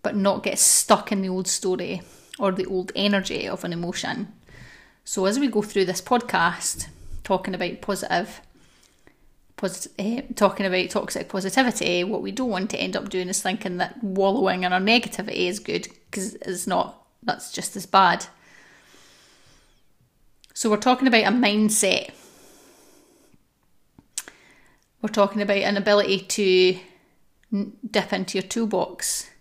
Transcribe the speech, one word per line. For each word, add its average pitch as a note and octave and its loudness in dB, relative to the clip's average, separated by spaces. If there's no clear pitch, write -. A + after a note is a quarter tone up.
but G#3 -2
not G3 2
get - -2
stuck - 4
in G3 0
the F#3 -4
old F#3 -2
story F#3 -2
or G3 2
the F#3 -2
old F#3 -4
energy G3 0
of - -6
an F3 -4
emotion. F3 -6
So F#3+ -2
as G#3+ 2
we C#4+ 2
go G#3 2
through G3+ 2
this F3+ -2
podcast, F3 0
talking F#3+ -2
about F3 -6
positive, - -4
posit-, - -8
eh, A3 -2
talking G3 2
about F#3 0
toxic - -4
positivity, F#3+ 2
what G#3 -2
we G3 -6
don't B3+ -4
want F#3+ -2
to - -6
end F#3 -4
up - -6
doing F#3 -4
is F#3+ -2
thinking F#3 -4
that - -4
wallowing F#3+ 2
in F3+ 2
our F#3 2
negativity G#3+ 2
is G3+ -4
good, - -6
'cause F#3+ -6
it's F#3+ -6
not. - -2
That's - -6
just - -8
as F3+ -10
bad. F3+ 4
So - -2
we're G#3+ 4
talking B3 2
about A3+ 6
a G3 4
mindset. G#3+ 2
We're G#3+ -4
talking G#3 2
about G3+ 2
an G3 2
ability G3 4
to F#3 4
n-, G3+ -4
dip - -2
into F#3+ -4
your F#3 -4
toolbox - -4